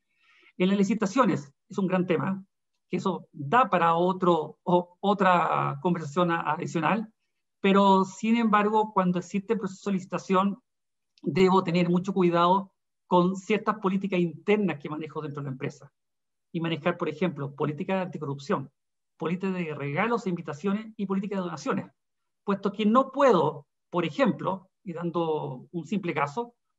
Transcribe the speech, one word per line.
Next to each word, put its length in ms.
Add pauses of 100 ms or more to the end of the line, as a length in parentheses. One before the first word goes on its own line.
(580)
En 120
las 80
licitaciones 760 (160)
es 120
un 80
gran 180
tema, 400 (440)
que 80
eso 340
da 400
para 240
otro, 680
o, 380
otra 800
conversación 480
a-, 120
adicional, 680 (480)
pero 460
sin 320
embargo, 560
cuando 240
existe 360
el 60
proceso 300
de 60
licitación, 680 (600)
debo 400
tener 260
mucho 240
cuidado 580 (360)
con 280
ciertas 440
políticas 400
internas 580
que 120
manejo 320
dentro 200
de 40
la 80
empresa. 380 (600)
Y 100
manejar, 360
por 120
ejemplo, 460
política 400
de 60
anticorrupción, 680 (480)
política 340
de 220
regalos 540
e 20
invitaciones 680
y 100
política 300
de 40
donaciones. 500 (520)
Puesto 280
que 140
no 260
puedo, 540 (240)
por 160
ejemplo, 640 (140)
y 80
dando 800
un 160
simple 260
caso, 400 (260)